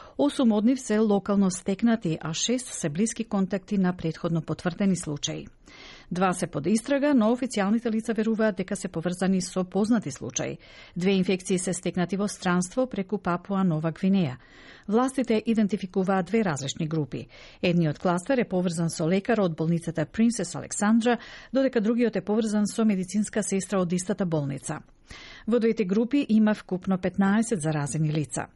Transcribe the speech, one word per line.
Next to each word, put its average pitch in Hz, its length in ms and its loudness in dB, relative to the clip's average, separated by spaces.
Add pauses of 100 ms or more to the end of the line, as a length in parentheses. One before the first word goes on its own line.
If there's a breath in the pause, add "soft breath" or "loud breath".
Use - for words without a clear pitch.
(180 loud breath)
Осум 269 340 4
од 208 120 2
нив 254 160 2
се 214 180 0
локално 202 520 2
стекнати, 196 680 0
а 156 120 -6
шест 247 340 -2
се - 220 -6
блиски 214 360 -2
контакти 196 540 -2
на 180 180 2
претходно 165 460 -2
потврдени 175 540 -2
случаи. 156 520 -6 (600 loud breath)
Два 180 220 2
се 180 140 -4
под 143 200 -4
истрага, 277 480 2
но 220 160 4
официјалните 233 600 0
лица 220 240 -2
веруваат 220 420 0
дека 190 200 -4
се - 120 -6
поврзани 180 520 0
со 185 240 -2
познати 202 460 0
случаи. 135 480 -6 (380 loud breath)
Две 180 140 2
инфекции 185 480 2
се 185 140 -2
стекнати 175 440 -2
во 202 120 0
странство 180 580 0
преку 202 320 -4
Папуа 190 460 -2
Нова 160 280 0
Гвинеја. 185 440 0 (520 loud breath)
Властите 233 580 2
идентификуваат 190 800 0
две 226 180 0
различни 147 440 -4
групи. 151 380 -4 (360 loud breath)
Едниот 165 360 2
кластер 175 400 0
е 151 100 0
поврзан 175 420 0
со 160 160 -2
лекар 196 320 2
од 180 180 2
болницата 165 500 -2
Принцес 226 480 0
Александра, 226 640 2 (340 loud breath)
додека 254 280 2
другиот 226 360 2
е 185 40 -2
поврзан 208 460 0
со 220 180 0
медицинска 202 580 0
сестра 196 360 -2
од 180 140 0
истата 185 340 -2
болница. 147 540 -4 (680 loud breath)
Во 233 120 4
двете 220 260 2
групи 233 440 2
има 214 260 6
вкупно 185 440 -2
петнаесет 196 600 2
заразени 151 520 0
лица. 156 440 -4